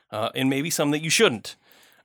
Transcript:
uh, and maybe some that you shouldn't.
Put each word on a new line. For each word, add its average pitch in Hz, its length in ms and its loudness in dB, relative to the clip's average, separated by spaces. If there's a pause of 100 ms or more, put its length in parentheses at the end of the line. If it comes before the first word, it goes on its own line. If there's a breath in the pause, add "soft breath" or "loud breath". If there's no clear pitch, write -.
uh, 110 260 -4
and 135 140 2
maybe 139 200 0
some 147 220 0
that 151 100 -2
you 160 80 -4
shouldn't. 147 480 2 (480 soft breath)